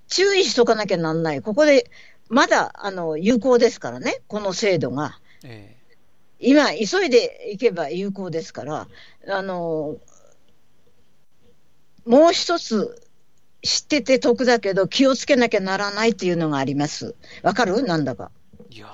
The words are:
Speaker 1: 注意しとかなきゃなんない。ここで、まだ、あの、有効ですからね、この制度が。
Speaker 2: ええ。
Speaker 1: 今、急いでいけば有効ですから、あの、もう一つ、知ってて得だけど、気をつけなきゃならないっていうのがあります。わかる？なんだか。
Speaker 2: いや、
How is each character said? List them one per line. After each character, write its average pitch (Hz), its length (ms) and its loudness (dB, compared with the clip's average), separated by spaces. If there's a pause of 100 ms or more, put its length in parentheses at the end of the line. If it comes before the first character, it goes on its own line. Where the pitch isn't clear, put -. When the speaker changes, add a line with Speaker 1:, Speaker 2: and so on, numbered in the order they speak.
Speaker 1:
注 392 280 0
意 370 80 4
し 240 120 -4
と 240 100 4
か 240 100 2
な 214 120 -4
き 196 80 -2
ゃ - 20 0
な 160 160 -2
ん 165 80 -2
な 156 140 -2
い。 135 60 -6
こ 214 120 -6
こ 302 120 4
で、 277 240 4 (400)
ま 285 180 4
だ、 233 280 2
あ 196 140 -8
の、 170 280 -4
有 208 220 2
効 247 180 4
で 233 120 4
す - 100 -8
か 123 120 -8
ら 123 80 -10
ね、 311 280 -6
こ 208 120 -8
の 196 140 -4
制 185 260 0
度 131 100 -4
が。 139 300 -6 (240)
Speaker 2:
え 110 320 -20
え。 - 200 -20 (440)
Speaker 1:
今、 254 340 4
急 226 300 -2
い 320 80 -2
で 208 400 0
い 196 60 -10
け 233 120 2
ば 165 200 -4
有 196 220 -6
効 190 200 -10
で 160 100 -6
す - 120 -14
か 117 120 -12
ら、 139 220 -8 (400)
あ 196 160 -4
の、 165 540 -6 (2000)
も 285 240 8
う 349 40 4
一 339 240 -2
つ、 - 500 -6 (560)
知 - 180 -2
っ - 20 -10
て 294 180 -2
て 262 160 2
得 247 280 0
だ 240 140 4
け 196 140 -4
ど、 190 140 0
気 - 180 2
を 262 100 4
つ - 100 -8
け 294 100 2
な 240 120 4
き 220 100 0
ゃ - 20 -2
な 190 180 -2
ら 202 140 -6
な 214 160 -2
い 233 40 4
っ - 40 0
て 190 100 -6
い 180 60 0
う 175 40 0
の 165 140 -2
が 143 80 -2
あ 135 60 -2
り 139 100 -4
ま 147 140 -2
す。 - 260 -10 (300)
わ 185 100 0
か 233 120 0
る？ 202 180 0
な 170 160 -2
ん 143 60 -2
だ 127 100 -6
か。 - 160 -14 (400)
Speaker 2:
い - 80 -20
や、 - 140 -20